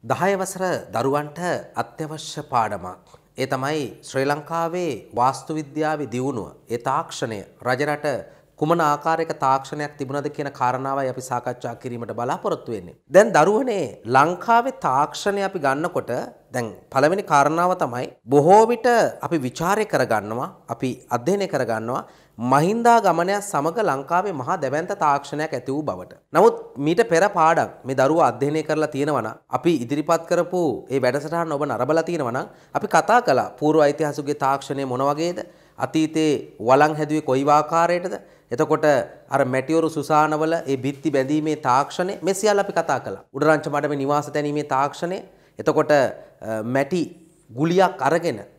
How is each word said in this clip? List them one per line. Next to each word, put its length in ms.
දහය 320
වසර 280
දරුවන්ට 500
අත්‍යවශ්‍ය 720
පාඩමක්. 600
ඒ 140
තමයි 340
ශ්‍රී 260
ලංකාවේ 680
වාස්තු 420
විද්‍යාවේ 540
දියුණුව, 400
ඒ 140
තාක්ෂණය, 640
රජරට 480
කුමන 280
ආකාරයක 540
තාක්ෂණයක් 600
තිබුණද 340
කියන 220
කාරණාවයි 600
අපි 100
සාකච්ඡා 540
කිරීමට 380
බලාපොරොත්තු 580
වෙන්නේ. 240
දැන් 280
දරුවනේ 500
ලංකාවේ 760
තාක්ෂණය 640
අපි 160
ගන්නකොට 520
දැන් 200
පළවෙනි 380
කාරණාව 520
තමයි 320
බොහෝ 460
විට 200
අපි 200
විචාරය 480
කරගන්නවා, 640
අපි 240
අධ්‍යයනය 400
කරගන්නවා 540
මහින්දාගමනය 1000
සමග 460
ලංකාවේ 500
මහා 240
දැවැන්ත 360
තාක්ෂණයක් 600
ඇති 180
වූ 120
බවට. 300
නමුත් 280
මීට 300
පෙර 260
පාඩම් 420
මේ 140
දරුවා 320
අධ්‍යයනය 360
කරලා 240
තියෙනවා 340
නම් 160
අපි 280
ඉදිරිපත් 500
කරපු 360
ඒ 140
වැඩසටහන 520
ඔබ 120
නරඹලා 400
තියෙනවා 280
නම් 160
අපි 160
කතා 340
කළා 300
පූර්ව 300
ඓතිහාසික 560
තාක්ෂණය 480
මොන 180
වගේද? 360
අතීතේ 520
වළං 380
හැදුවේ 260
කොයි 240
ආකාරයටද? 720
එතකොට 380
අර 180
මැටිවරු 440
සුසානවල 720
ඒ 180
බිත්ති 340
බැඳීමේ 460
තාක්ෂණය 640
මේ 140
සියල්ල 260
අපි 140
කතා 260
කළා. 300
උඩරංච 380
මඩමේ 320
නිවාස 320
තැනීමේ 320
තාක්ෂණය. 560
එතකොට, 320
අ, 720
මැටි 380
ගුලියක් 520
අරගෙන 380